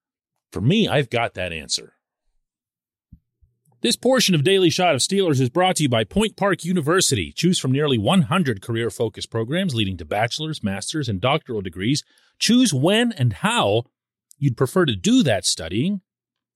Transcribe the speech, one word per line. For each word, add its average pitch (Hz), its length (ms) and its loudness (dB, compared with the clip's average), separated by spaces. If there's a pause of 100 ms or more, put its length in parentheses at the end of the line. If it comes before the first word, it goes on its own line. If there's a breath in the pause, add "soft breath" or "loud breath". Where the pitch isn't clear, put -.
(520)
for 87 100 -6
me, 170 260 2
I've 127 220 -2
got 117 260 -4
that 90 160 -6
answer. - 420 -10 (1900)
This 233 140 0
portion 247 380 2
of 147 100 2
Daily 185 260 4
Shot 175 260 2
of 123 60 -2
Steelers 175 400 0
is 123 80 2
brought 180 260 2
to 156 80 -2
you 139 60 2
by 113 140 2
Point 202 340 -2
Park 190 260 0
University. 156 680 0
Choose 170 280 0
from 135 120 -2
nearly 139 280 2
one 151 240 4
hundred 123 380 0
career-focused 117 680 -4
programs 135 460 -4
leading 98 220 -2
to 80 80 -12
bachelor's, 117 580 -4
master's, 107 440 -6
and 95 140 -4
doctoral 123 400 -2
degrees. 98 420 -4 (360 soft breath)
Choose 233 340 4
when 208 380 2
and 120 220 0
how 143 520 0 (520)
you'd 139 180 -2
prefer 170 300 0
to 120 100 0
do 214 280 2
that 110 220 0
studying, 123 560 -2 (540)